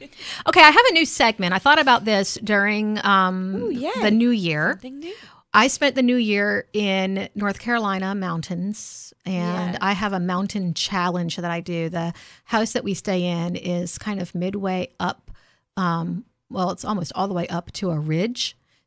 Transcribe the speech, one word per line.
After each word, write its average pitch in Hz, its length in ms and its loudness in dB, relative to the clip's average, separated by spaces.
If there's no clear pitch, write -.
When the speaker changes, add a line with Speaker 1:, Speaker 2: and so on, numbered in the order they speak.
Speaker 1:
Okay, 330 140 8
I 302 100 12
have 440 180 8
a 392 40 4
new 320 120 4
segment. 214 480 0
I 190 60 2
thought 294 200 6
about 254 260 4
this 202 360 0
during, 208 640 0
um, 190 500 2
Speaker 2:
Ooh, 466 160 -4
yay. 277 200 -4
Speaker 1:
the 214 100 4
new 233 180 4
year. 175 440 0
Speaker 2:
Something 254 260 -14
new. 339 140 -12
Speaker 1:
I 254 140 6
spent 277 280 0
the 262 80 2
new 247 120 4
year 208 580 0
in 190 600 -2
North 202 240 -4
Carolina 196 560 -2
mountains, 180 1000 -6
and 180 480 -2
Speaker 2:
Yes. - 80 -6
Speaker 1:
I 196 120 0
have 196 200 -2
a 185 60 -2
mountain 180 540 -2
challenge 175 640 -2
that 175 140 -4
I 170 100 -4
do. 170 280 -4
The 170 240 -4
house 226 280 0
that 233 100 -4
we 202 100 -4
stay 180 320 -2
in 175 300 -4
is 175 420 -6
kind 202 240 -6
of 180 140 -10
midway 185 640 -4
up, - 320 -6
um, 175 500 -2
well, 185 220 -2
it's - 140 -12
almost 185 300 -4
all 190 120 -2
the 202 60 -6
way 175 140 -2
up - 260 -6
to 185 180 -2
a 156 80 -2
ridge. 165 560 -2